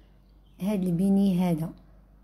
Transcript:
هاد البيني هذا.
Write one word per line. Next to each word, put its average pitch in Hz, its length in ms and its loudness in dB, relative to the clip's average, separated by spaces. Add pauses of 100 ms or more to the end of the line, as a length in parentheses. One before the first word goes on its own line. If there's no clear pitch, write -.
(600)
هاد 190 240 -2
البيني 190 540 2
هذا. 170 320 -2 (540)